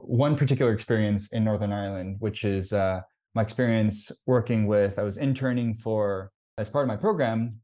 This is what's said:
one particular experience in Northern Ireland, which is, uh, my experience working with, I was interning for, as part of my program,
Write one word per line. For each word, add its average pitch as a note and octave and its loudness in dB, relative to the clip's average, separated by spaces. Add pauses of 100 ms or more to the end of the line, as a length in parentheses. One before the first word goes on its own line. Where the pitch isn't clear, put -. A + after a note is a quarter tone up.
one C#3 2
particular C3 2
experience G#2+ 0
in A2+ 0
Northern G#2 0
Ireland, G2 -6
which G#2+ -4
is, G2 -2
uh, F#2+ 0 (320)
my A#2 0
experience A2 0 (160)
working A#2 2
with, G2+ 2
I G#2 0
was G2+ -4
interning B2+ 0
for, G#2 -2 (280)
as G#2+ -4
part C#3+ 0
of B2+ 0
my A2 -2
program, A#2 0